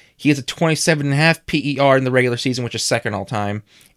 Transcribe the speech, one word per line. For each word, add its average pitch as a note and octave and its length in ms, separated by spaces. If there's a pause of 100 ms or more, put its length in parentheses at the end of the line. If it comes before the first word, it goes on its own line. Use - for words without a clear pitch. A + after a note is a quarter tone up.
(200)
He C#3+ 100
has C#3+ 100
a B2+ 40
twenty-seven D#3+ 640
and C#3+ 80
a C#3 40
half D#3+ 280
P C#3+ 280
E C3 60
R C#3 160
in C3+ 80
the B2+ 60
regular B2 280
season, B2 260
which A#2 100
is A2+ 100
second A#2 300
all G2 120
time. G#2 360 (360)